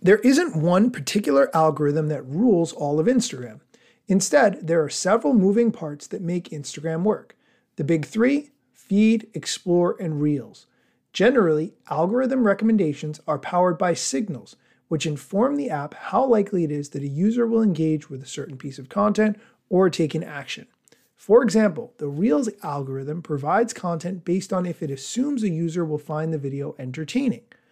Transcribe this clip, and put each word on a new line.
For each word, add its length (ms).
there 180
isn't 360
one 340
particular 640
algorithm 520
that 180
rules 460
all 280
of 60
Instagram. 540
Instead, 580
there 160
are 80
several 440
moving 380
parts 360
that 140
make 280
Instagram 540
work. 340
The 80
big 220
three, 440
feed, 640
explore, 680
and 220
reels. 440
Generally, 640
algorithm 580
recommendations 800
are 100
powered 400
by 160
signals, 600
which 180
inform 520
the 120
app 260
how 300
likely 380
it 80
is 180
that 140
a 40
user 380
will 160
engage 480
with 140
a 40
certain 300
piece 220
of 100
content 480
or 200
take 260
an 80
action. 420
For 240
example, 560
the 120
Reels 400
algorithm 640
provides 500
content 520
based 280
on 140
if 160
it 80
assumes 500
a 80
user 340
will 140
find 340
the 60
video 400
entertaining. 640